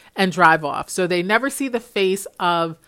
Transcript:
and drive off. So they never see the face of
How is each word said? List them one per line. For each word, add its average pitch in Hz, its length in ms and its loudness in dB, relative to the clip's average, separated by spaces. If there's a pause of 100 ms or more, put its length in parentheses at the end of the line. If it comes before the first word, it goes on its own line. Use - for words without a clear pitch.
(160)
and 190 160 0
drive 160 340 4
off. - 240 -6
So 185 180 -2
they 175 160 0
never 226 260 0
see 277 180 -6
the 240 120 -4
face 190 460 -2 (140)
of 170 380 -2 (100)